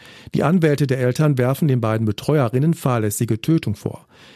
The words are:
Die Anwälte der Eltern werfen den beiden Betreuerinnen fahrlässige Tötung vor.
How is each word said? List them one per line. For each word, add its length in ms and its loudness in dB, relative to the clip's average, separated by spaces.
Die 100 0
Anwälte 440 2
der 120 -2
Eltern 380 0
werfen 320 0
den 100 2
beiden 260 0
Betreuerinnen 680 0
fahrlässige 680 -2
Tötung 360 -2
vor. 320 -10